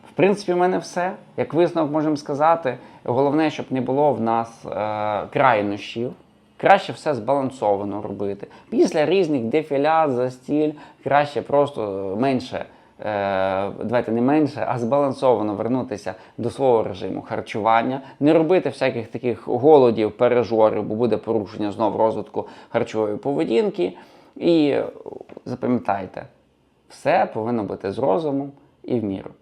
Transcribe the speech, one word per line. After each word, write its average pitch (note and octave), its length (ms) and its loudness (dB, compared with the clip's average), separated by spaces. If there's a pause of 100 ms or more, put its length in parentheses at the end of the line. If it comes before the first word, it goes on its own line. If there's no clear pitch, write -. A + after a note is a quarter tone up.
В - 100 -20
принципі, F3+ 360 2
в F3+ 40 0
мене F3+ 200 2
все. F3+ 340 -4 (260)
Як B2 160 -4
висновок E3 380 2
можемо D3+ 260 0
сказати, D3 600 0 (260)
головне, C#3 460 2
щоб C3+ 200 -8
не C3 120 -2
було C3+ 320 2
в A2 80 -2
нас, A2+ 440 -2
е, - 40 -12 (640)
крайнощів. A#2 800 0 (440)
Краще F3+ 360 4
все D3+ 200 -4
збалансовано G#2+ 880 0
робити. G2+ 460 -8 (220)
Після F3+ 360 2
різних D#3 380 2
дефіляд, D3+ 680 2
застіль, C3 600 -2 (320)
краще C#3 380 2
просто G2+ 760 -2
менше, B2+ 460 -2 (340)
е, G2 680 -2 (140)
давайте A2+ 280 -2
не A#2 100 0
менше, C3+ 460 0
а B2 120 0
збалансовано A#2+ 760 2
вернутися G#2+ 600 -4 (240)
до A#2 120 -4
свого A#2+ 340 4
режиму G2 380 -6
харчування. A2+ 800 0 (180)
Не D3 140 4
робити D#3+ 360 4
всяких A#2+ 380 -4
таких A#2 400 -6
голодів, A#2 640 6
пережорів, A2 720 2
бо G#2+ 120 -4
буде A2 220 0
порушення G#2+ 540 -4
знов G2+ 240 -2
розвитку A2 520 -2 (220)
харчової A2 480 -2
поведінки. F3+ 760 -2 (420)
І D3 400 2 (720)
запам'ятайте, A#2 800 -4 (640)
все D#3 440 0
повинно A2+ 300 -4
бути G2 280 -6
з F#2+ 80 -8
розумом C#3+ 520 -2 (320)
і B2 160 -2
в G#2 40 -4
міру. G2 260 -6 (120)